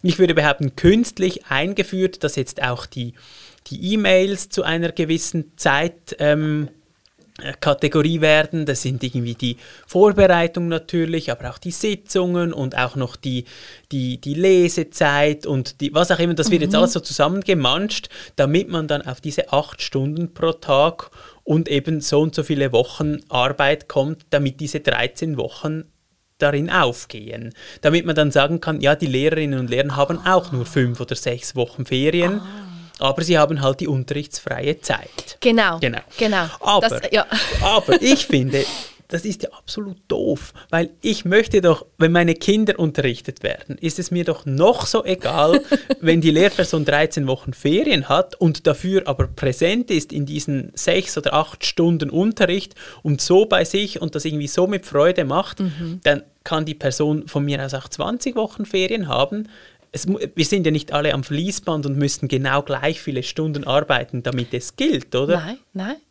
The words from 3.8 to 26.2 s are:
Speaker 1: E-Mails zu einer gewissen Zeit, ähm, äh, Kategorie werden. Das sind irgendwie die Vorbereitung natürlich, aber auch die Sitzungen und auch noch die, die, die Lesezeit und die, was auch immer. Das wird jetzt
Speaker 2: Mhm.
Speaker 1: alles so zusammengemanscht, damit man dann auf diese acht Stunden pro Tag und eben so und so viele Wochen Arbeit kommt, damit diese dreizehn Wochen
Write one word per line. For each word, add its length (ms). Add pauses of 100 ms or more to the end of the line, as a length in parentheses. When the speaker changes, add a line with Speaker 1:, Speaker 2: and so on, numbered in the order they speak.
Speaker 1:
E-Mails 540
zu 140
einer 300
gewissen 640
Zeit, 640
ähm, 480 (760)
äh, 180
Kategorie 600
werden. 440
Das 180
sind 200
irgendwie 320
die 220 (320)
Vorbereitung 800
natürlich, 640
aber 180
auch 80
die 140
Sitzungen 800
und 260
auch 160
noch 220
die, 280 (460)
die, 300
die 140
Lesezeit 1120
und 340
die, 140
was 180
auch 80
immer. 140
Das 180
wird 100
jetzt 120
Speaker 2:
Mhm. 40
Speaker 1:
alles 140
so 80
zusammengemanscht, 1080 (280)
damit 320
man 180
dann 160
auf 180
diese 320
acht 300
Stunden 500
pro 200
Tag 580 (320)
und 260
eben 320
so 200
und 160
so 80
viele 260
Wochen 480 (120)
Arbeit 580
kommt, 420
damit 300
diese 180
dreizehn 580
Wochen 500 (520)